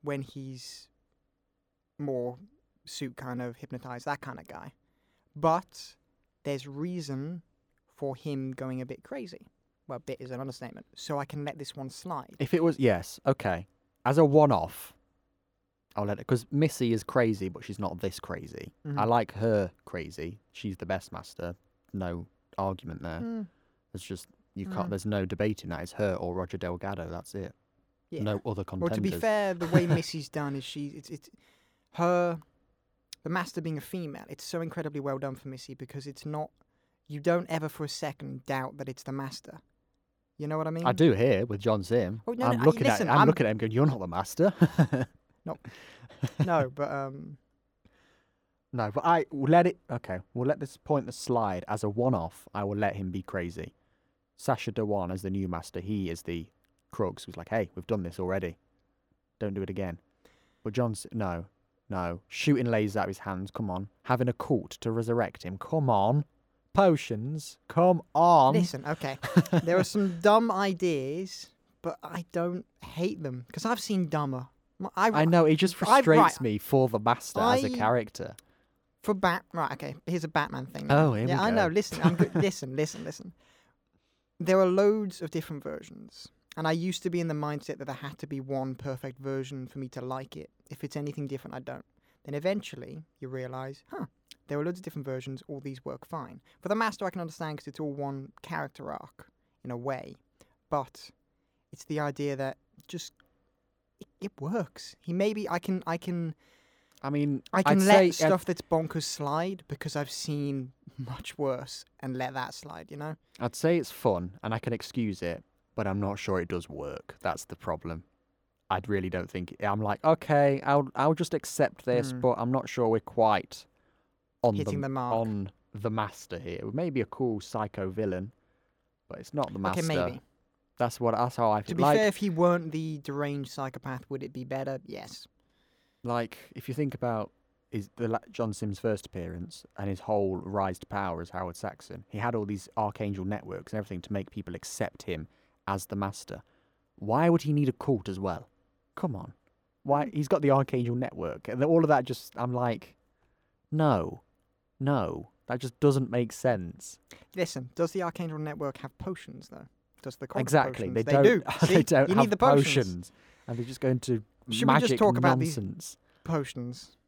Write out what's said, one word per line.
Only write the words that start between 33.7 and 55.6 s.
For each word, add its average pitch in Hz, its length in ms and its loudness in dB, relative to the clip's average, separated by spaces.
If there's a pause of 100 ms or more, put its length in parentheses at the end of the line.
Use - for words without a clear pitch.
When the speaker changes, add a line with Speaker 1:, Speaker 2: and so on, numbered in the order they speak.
Speaker 1:
a - 20 -8
female, 160 480 -10
it's - 160 -16
so 170 160 -6
incredibly 156 400 -6
well 135 180 -4
done 139 160 -6
for 127 140 -14
Missy 131 260 -14
because 131 320 -14
it's 139 200 -12
not, 151 240 -6 (580)
you 147 120 -8
don't 170 300 2
ever 156 200 -2
for - 140 -8
a 147 40 -6
second 139 560 -8
doubt 135 320 -4
that 139 140 -10
it's 135 120 -12
the 135 100 -8
Master. 135 460 -10 (800)
You 147 100 -8
know 156 100 -2
what 156 120 -2
I - 20 -2
mean? 165 160 -2
Speaker 2:
I 127 60 6
do 160 220 8
here 110 320 6
with 104 140 -4
John 107 220 2
Sim. 110 460 0
Speaker 1:
Oh, 233 40 -2
no, 247 140 0
Speaker 2:
I'm 123 120 4
Speaker 1:
no, 113 40 0
I, 135 40 8
Speaker 2:
looking - 200 6
Speaker 1:
listen, 110 220 4
Speaker 2:
at, 120 60 6
I'm 170 80 8
Speaker 1:
I'm - 40 8
Speaker 2:
looking 151 180 4
at 107 60 4
him 110 80 0
going, 110 140 -2
"You're 131 140 6
not 127 120 2
the 92 80 -6
Master." 95 520 0
<laughs> 135 500 2 (360)
Speaker 1:
No. 160 120 -8 (880)
No, 156 300 2
but, 143 180 -4
um, 143 460 -8 (1300)
Speaker 2:
No, 113 200 -2
but 143 120 -2
I 165 260 6
will 139 200 -2
let 175 160 8
it, 175 120 0 (120)
okay, 107 280 -6 (160)
we'll 123 120 -2
let 147 140 -2
this 143 160 -12
point 139 380 0
slide. 107 520 -2
As 104 160 -4
a 104 60 0
one-off, 104 680 0
I 104 100 -2
will 101 120 -2
let 104 200 0
him 95 140 -4
be 92 120 -6
crazy. 85 500 -6 (640)
Sacha - 360 -2
Dhawan 104 400 -2
as 92 100 -6
the 95 80 -4
new 95 180 -2
Master, 87 320 -6